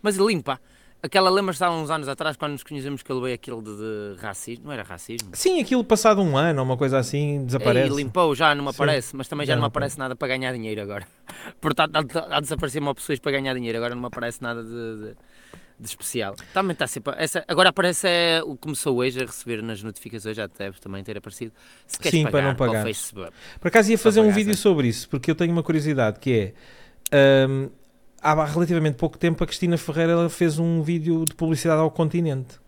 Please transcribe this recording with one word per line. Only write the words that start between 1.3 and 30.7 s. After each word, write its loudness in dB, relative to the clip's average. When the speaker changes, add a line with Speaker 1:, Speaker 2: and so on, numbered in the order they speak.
Speaker 1:
lembras-te 2
há 2
uns -4
anos -2
atrás, -4
quando -6
nos -10
conhecemos, -8
que -14
eu -2
levei -4
aquele -12
de, -12
de -18
racismo? -12
Não -12
era -8
racismo? -12
Speaker 2:
Sim, 2
aquilo 2
passado 4
um 2
ano, 2
ou 0
uma 0
coisa 2
assim, -2
desaparece. 2
Speaker 1:
E -2
limpou, 2
já 4
não -2
me -2
Speaker 2:
Sim. -8
Speaker 1:
aparece, 0
mas -8
também -4
já 0
Speaker 2:
Já 2
Speaker 1:
não 2
me 2
Speaker 2:
não 2
Speaker 1:
aparece -2
Speaker 2:
aparece. -14
Speaker 1:
nada -6
para -4
ganhar -2
dinheiro -6
agora. -10
<laughs> -16
Portanto, 0
há 2
de, -4
há -4
de 0
desaparecer-me -4
opções -4
para -2
ganhar -2
dinheiro, -4
agora -4
não -8
me -6
aparece -8
nada -6
de, -16
de, -12
de -14
especial. -6
Também 0
está -4
sempre, -6
essa, -4
agora 4
aparece, 0
é, 2
o -8
que -16
começou -2
hoje 0
a -4
receber -8
nas -8
notificações, -10
já -6
deve -10
também -10
ter -10
aparecido. -12
Se -10
queres 2
Speaker 2:
Sim, 4
Speaker 1:
pagar 0
Speaker 2:
para 2
não 0
Speaker 1:
para 0
o 2
Speaker 2:
pagar. 0
Speaker 1:
Facebook. -8
Speaker 2:
Por -2
acaso 6
ia 4
Speaker 1:
Para -4
Speaker 2:
fazer 6
um 8
Speaker 1:
pagar, 6
Speaker 2:
vídeo 2
Speaker 1:
sim. -2
Speaker 2:
sobre 4
isso, -4
porque -2
eu 4
tenho 0
uma 2
curiosidade, 0
que 2
é, 8
hum, -2
há 4
relativamente 0
pouco -2
tempo 0
a -4
Cristina 0
Ferreira, 0
ela 2
fez 0
um 2